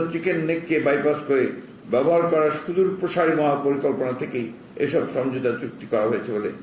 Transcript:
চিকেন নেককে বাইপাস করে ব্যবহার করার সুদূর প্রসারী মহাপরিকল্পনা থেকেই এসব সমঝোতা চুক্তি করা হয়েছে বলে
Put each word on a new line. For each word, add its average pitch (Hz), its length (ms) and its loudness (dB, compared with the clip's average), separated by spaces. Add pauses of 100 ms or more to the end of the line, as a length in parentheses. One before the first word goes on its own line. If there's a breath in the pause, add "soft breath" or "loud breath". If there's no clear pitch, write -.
(120)
চিকেন 165 260 -2 (100)
নেককে 165 280 -2 (100)
বাইপাস 147 320 2 (100)
করে 135 160 4 (480)
ব্যবহার 160 400 4
করার 151 280 4
সুদূর 185 280 2 (120)
প্রসারী 170 400 2
মহাপরিকল্পনা 139 840 0
থেকেই 127 240 -4 (380)
এসব 143 180 0 (120)
সমঝোতা 127 460 0
চুক্তি 113 320 -10
করা 110 180 2
হয়েছে 120 260 -2
বলে 104 140 -2 (120)